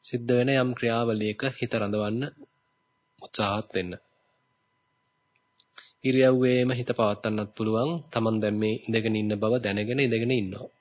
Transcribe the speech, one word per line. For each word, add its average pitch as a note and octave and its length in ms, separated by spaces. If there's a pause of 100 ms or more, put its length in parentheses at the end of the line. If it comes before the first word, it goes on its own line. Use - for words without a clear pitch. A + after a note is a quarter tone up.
සිද්ධ A#2+ 260
වෙන B2 200
යම් B2+ 200
ක්‍රියාවලියක A2+ 680 (120)
හිත - 200
රඳවන්න G#2+ 500 (960)
උත්සාහත් G#2 500
වෙන්න. F2+ 220 (2000)
ඉරියව්වේම B2+ 720
හිත B2 180
පවත්වන්නත් G#2+ 640
පුළුවන්. A2+ 380 (160)
තමන් A2+ 320
දැන් G#2+ 200
මේ G#2+ 220
ඉඳගෙන A2+ 360
ඉන්න G#2+ 180
බව G#2+ 240
දැනගෙන G#2+ 420
ඉඳගෙන A#2+ 320
ඉන්නවා. G#2+ 500